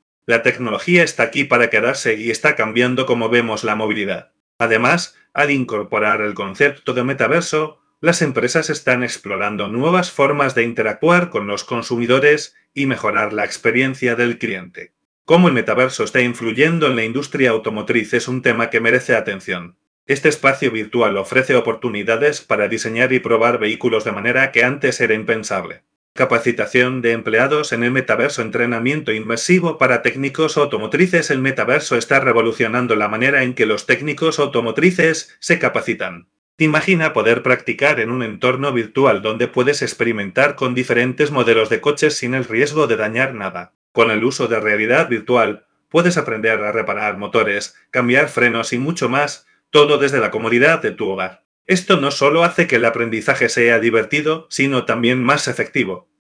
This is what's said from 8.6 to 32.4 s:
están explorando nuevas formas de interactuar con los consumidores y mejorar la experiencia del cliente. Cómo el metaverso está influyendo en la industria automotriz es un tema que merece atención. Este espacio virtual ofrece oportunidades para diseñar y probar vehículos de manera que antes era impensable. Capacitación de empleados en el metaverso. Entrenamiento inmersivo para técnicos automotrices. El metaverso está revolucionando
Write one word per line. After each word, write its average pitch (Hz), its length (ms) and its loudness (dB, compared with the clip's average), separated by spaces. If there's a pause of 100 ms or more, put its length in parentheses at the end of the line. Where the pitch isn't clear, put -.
están 127 340 0
explorando 101 640 -6
nuevas 160 440 0
formas 139 420 0
de 117 100 2
interactuar 117 640 2
con - 180 2
los 202 160 -4
consumidores 127 920 0 (180)
y 139 120 -2
mejorar 107 480 -2
la 104 120 -2
experiencia 123 720 0
del 120 220 0
cliente. 92 560 -10 (300)
Cómo 175 240 6
el 139 80 2
metaverso 117 480 0
está 123 180 0
influyendo 123 680 0
en 127 100 0
la 113 80 -2
industria 131 440 -2
automotriz 110 640 -2
es 120 140 -2
un 127 160 -6
tema 117 260 0
que 113 120 0
merece 120 340 2
atención. 95 600 -6 (280)
Este 139 240 2
espacio 135 420 0
virtual 107 460 0
ofrece 127 380 0
oportunidades 113 840 -2
para 104 260 -2
diseñar 113 440 -2
y 127 80 2
probar 117 400 2
vehículos 110 440 0
de 113 80 -4
manera 123 400 0
que 117 120 2
antes 135 380 0
era 110 140 2
impensable. 104 680 -6 (300)
Capacitación 123 880 0
de 117 120 2
empleados 123 580 0
en 117 120 -2
el 123 80 0
metaverso. 127 520 0
Entrenamiento 120 720 -2
inmersivo 151 640 0
para 123 240 2
técnicos 135 540 -2
automotrices. 151 760 0
El 131 80 0
metaverso 131 560 0
está 135 240 2
revolucionando 117 760 2